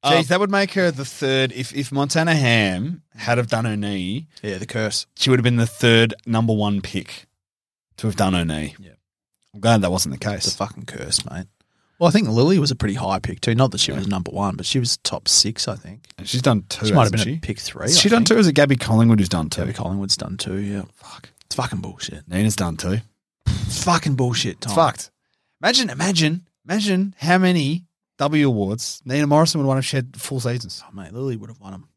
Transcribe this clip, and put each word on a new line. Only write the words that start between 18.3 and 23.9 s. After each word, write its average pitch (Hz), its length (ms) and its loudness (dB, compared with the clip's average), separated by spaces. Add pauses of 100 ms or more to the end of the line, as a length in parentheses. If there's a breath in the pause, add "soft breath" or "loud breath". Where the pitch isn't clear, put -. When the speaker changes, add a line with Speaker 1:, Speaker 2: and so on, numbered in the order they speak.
Speaker 1:
or 233 40 4
is 196 80 6
it 151 60 2
Gabby 139 220 6
Collingwood 113 440 6
who's 92 100 2
done 80 200 -2
two? - 120 -6
Speaker 3:
Gabby - 120 -4
Collingwood's 98 420 -4
done - 220 -10
two, 95 220 -6
yeah. 101 240 -6 (100)
Speaker 1:
Fuck. - 380 -20 (160)
Speaker 3:
It's - 80 -8
fucking 117 240 -4
bullshit. 90 480 -12
Speaker 1:
Nina's 101 280 0
done 85 220 -4
two. 95 220 -2 (480)
Speaker 3:
It's - 360 -2
fucking 170 320 2